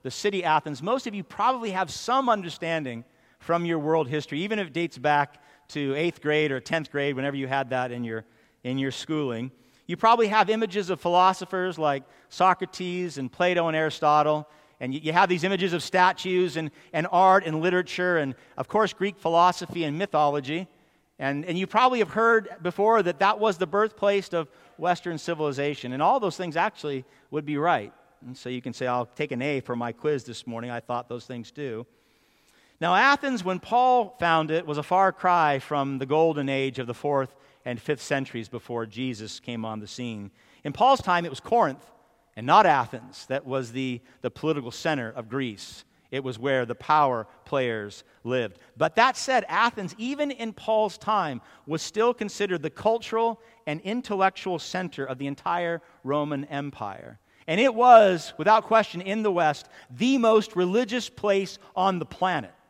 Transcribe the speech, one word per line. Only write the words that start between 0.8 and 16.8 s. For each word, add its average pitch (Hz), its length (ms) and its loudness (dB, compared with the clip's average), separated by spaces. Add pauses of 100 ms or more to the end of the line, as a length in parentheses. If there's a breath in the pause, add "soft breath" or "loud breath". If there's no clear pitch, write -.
most 240 260 -4
of 208 60 -8
you 190 120 -8
probably 226 460 -2
have 185 200 -4
some 254 380 -2
understanding 165 760 -4 (360 soft breath)
from 170 260 0
your 165 140 0
world 151 280 0
history, 147 360 -6
even 208 160 -4
if 185 80 -4
it 131 60 -18
dates 170 240 -6
back 143 460 0 (260 soft breath)
to 139 260 -4
eighth 170 260 -4
grade 151 320 0
or 127 80 -4
tenth 160 280 -4
grade, 143 280 -2
whenever 139 180 -4
you 135 140 -6
had 135 220 -2
that 127 200 -2
in 120 140 -8
your, 113 180 -8 (400 soft breath)
in 127 140 -4
your 135 140 -2
schooling. 131 600 -6 (360 soft breath)
You 175 100 -6
probably 226 300 4
have 202 220 2
images 208 400 -2
of 180 120 -4
philosophers 180 760 2
like 143 260 0 (260 soft breath)
Socrates 180 880 0
and 131 120 -6
Plato 175 380 0
and 156 80 -2
Aristotle, 151 720 2 (320 soft breath)
and 131 140 -6
you, 156 100 -8
you 156 80 -2
have 180 160 6
these 175 160 0
images 185 300 0
of 160 100 -2
statues 180 720 0
and, 156 160 -6 (220 loud breath)